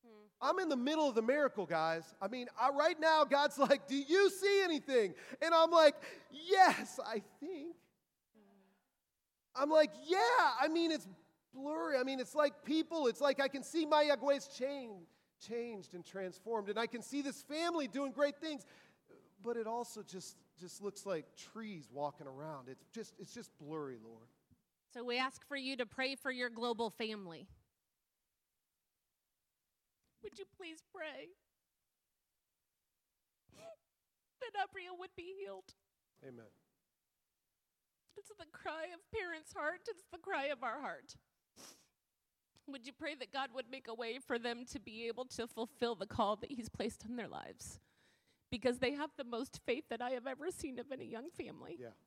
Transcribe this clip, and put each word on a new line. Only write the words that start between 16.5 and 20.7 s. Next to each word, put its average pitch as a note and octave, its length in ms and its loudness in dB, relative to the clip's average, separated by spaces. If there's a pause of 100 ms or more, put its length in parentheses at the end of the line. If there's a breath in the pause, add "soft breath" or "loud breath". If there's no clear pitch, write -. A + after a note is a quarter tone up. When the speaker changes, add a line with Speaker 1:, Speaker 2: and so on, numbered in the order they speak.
Speaker 2:
and G#3 100 -2
I A#3 80 0
can A#3 140 -8
see C#4+ 200 -4
this C#4 200 -6
family D#4+ 480 -2
doing C4+ 240 -4
great C#4+ 240 2
things." D4+ 280 -8 (760 soft breath)
But A#3 140 -4
it A3+ 120 -4
also A3+ 360 -6
just, E3+ 320 -14 (240)
just F3 220 -16